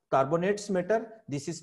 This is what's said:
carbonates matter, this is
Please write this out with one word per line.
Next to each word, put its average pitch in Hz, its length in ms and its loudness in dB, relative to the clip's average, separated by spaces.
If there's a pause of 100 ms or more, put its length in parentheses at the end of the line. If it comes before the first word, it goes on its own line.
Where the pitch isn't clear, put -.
(140)
carbonates 170 560 2
matter, 185 300 0 (300)
this 139 180 -6
is 170 140 -6